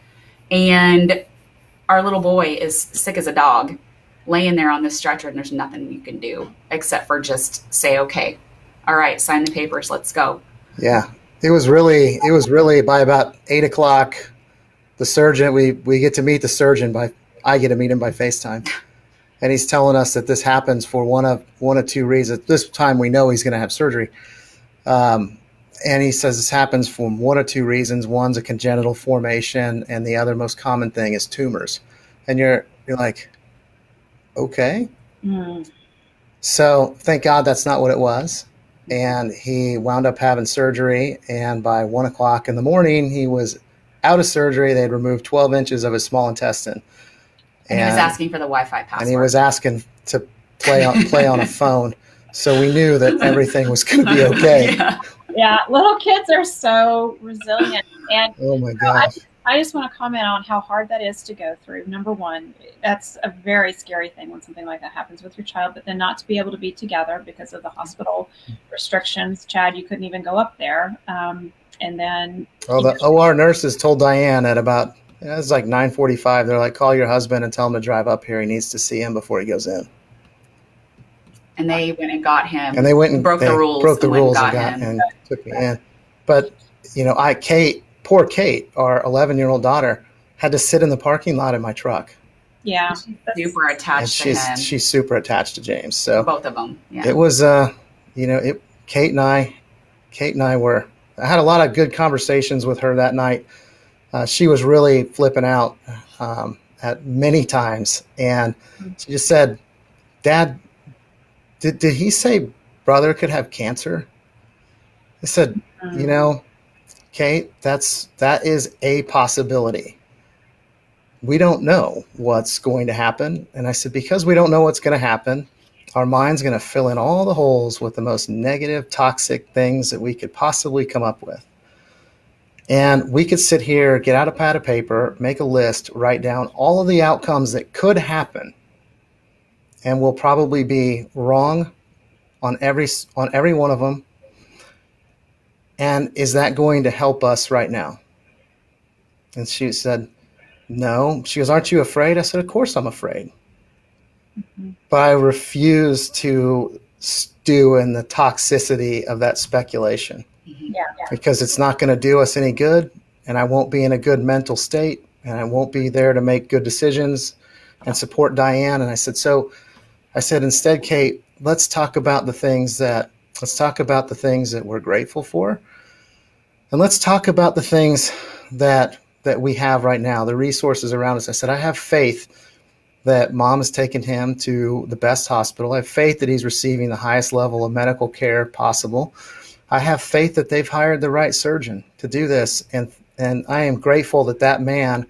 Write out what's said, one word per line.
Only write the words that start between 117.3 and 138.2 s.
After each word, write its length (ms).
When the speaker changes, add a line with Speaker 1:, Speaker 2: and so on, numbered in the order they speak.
Speaker 2:
that's, 460
that 280
is 360
a 200
possibility. 960
We 140
don't 260
know 420
what's 420
going 280
to 80
happen." 600
And 120
I 60
said, 200
"Because 320
we 100
don't 160
know 120
what's 180
gonna 180
happen, 500
our 120
mind's 360
gonna 180
fill 280
in 80
all 300
the 80
holes 460
with 160
the 60
most 280
negative, 580
toxic 640
things 380
that 100
we 140
could 180
possibly 540
come 160
up 200
with." 220
And 440
we 120
could 140
sit 220
here, 400
get 160
out 120
a 40
pad 240
of 80
paper, 560
make 200
a 40
list, 500
write 260
down 280
all 320
of 80
the 140
outcomes 500
that 200
could 240
happen, 560